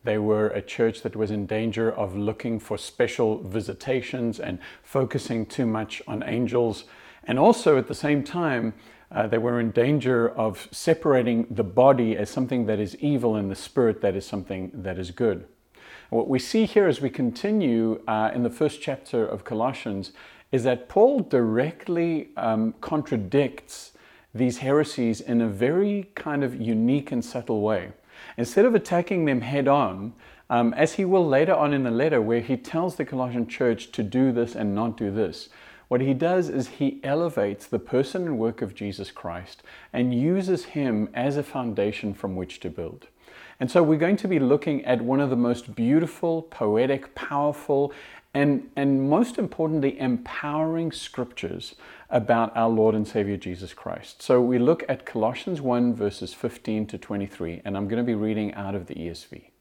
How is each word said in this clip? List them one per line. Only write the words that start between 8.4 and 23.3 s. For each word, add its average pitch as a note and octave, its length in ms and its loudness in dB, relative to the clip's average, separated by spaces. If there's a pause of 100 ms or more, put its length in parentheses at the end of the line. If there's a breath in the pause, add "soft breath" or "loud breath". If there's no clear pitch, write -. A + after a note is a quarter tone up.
uh, G#2+ 180 -2
they A2+ 100 2
were A#2+ 200 0
in A2+ 120 0
danger B2 580 4
of A2 420 -4
separating B2+ 800 2
the A2 140 -2
body A#2 540 6
as G#2 100 -2
something B2 380 -2
that G#2+ 120 0
is G2+ 180 -4
evil B2 380 0
and G2+ 160 -2
the F#2+ 40 -4
spirit A2 480 0
that G2 120 2
is G2 120 -4
something F#2+ 480 -8
that F#2 240 -6
is F2+ 120 -6
good. F#2+ 360 0 (640 loud breath)
What A2+ 180 0
we C3 100 2
see A3 280 2
here G#3 200 4
as C#3+ 140 2
we C#3 80 -2
continue, A#2+ 1000 0
uh, A2 280 0
in B2 80 0
the A#2 80 0
first D3 320 -2
chapter A2+ 440 -2
of - 180 -6
Colossians A2 680 -4 (400 loud breath)
is B2+ 120 2
that B2 220 0
Paul B3 340 4
directly, D#3 1160 0
um, A2 460 0
contradicts C3+ 1120 -2 (420 soft breath)